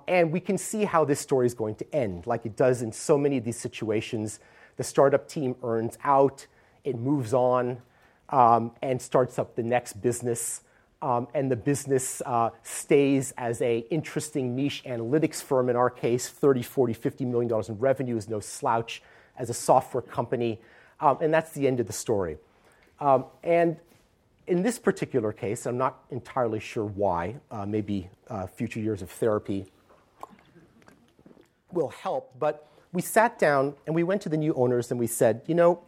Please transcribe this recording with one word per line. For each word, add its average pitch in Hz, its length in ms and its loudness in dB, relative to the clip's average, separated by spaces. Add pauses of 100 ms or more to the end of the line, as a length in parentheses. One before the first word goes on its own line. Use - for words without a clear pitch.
and 175 200 4
we 180 120 -2
can 190 160 -2
see 214 260 -4
how 165 220 2
this 139 160 0
story 127 240 2
is 120 80 0
going 107 220 -4
to - 200 -10
end, 98 320 -4
like 117 180 -4
it 107 120 -8
does 127 240 4
in 110 100 -4
so - 260 0
many 143 200 0
of 110 80 -4
these 117 120 -4
situations. 110 840 -6 (340)
The 139 80 -6
startup 139 460 2
team 127 340 -4
earns 113 400 -2
out, 139 440 2 (360)
it 127 140 -4
moves 127 360 -2
on, 123 480 0 (460)
um, 117 440 6 (100)
and 127 200 -2
starts 127 380 0
up - 160 -6
the 120 80 -2
next 117 380 -2
business. 120 600 -4 (400)
Um, 127 320 -2
and 135 160 0
the 127 60 2
business, 131 720 -2
uh, 117 240 0 (120)
stays 139 760 2
as 117 240 -4
a 120 280 0
interesting 147 640 -4
niche 135 320 -4
analytics 131 560 -2
firm. 127 280 2
In 120 80 2
our 123 120 4
case, 120 380 -2
thirty, 135 340 2
forty, 120 300 0
fifty 135 320 -6
million 120 240 0
dollars 110 220 -2
in 104 100 -8
revenue 127 380 0
is 98 100 -6
no 104 140 -6
slouch, 113 600 -4 (380)
as 110 100 -6
a 117 40 -6
software 131 500 2
company, 117 560 -4 (400)
um, 139 220 4
and 156 120 2
that's 160 200 2
the 139 140 -2
end 127 120 0
of 113 80 -2
the 110 60 -10
story. 92 440 -2 (600)
Um, 135 260 4 (180)
and 170 340 2 (680)
in 180 160 0
this 233 160 -2
particular 120 540 0
case, 107 340 -6
I'm 123 120 -4
not 131 340 -4
entirely 117 480 -4
sure 107 260 -6
why, 98 520 -2 (120)
uh, 104 160 -10
maybe, 101 440 -4 (200)
uh, 95 160 -8
future 113 340 -8
years 107 220 -4
of 92 80 -12
therapy 104 560 -2 (2000)
will 160 180 -2
help, 139 480 -8
but 151 300 -4 (240)
we 180 100 -2
sat 220 380 2
down 143 360 2 (100)
and 156 100 -2
we 170 80 2
went 196 200 -2
to - 60 -10
the 151 80 0
new 156 180 0
owners 123 360 0
and 123 80 -2
we 117 80 0
said, 117 380 2
"You 160 100 -2
know, 175 320 4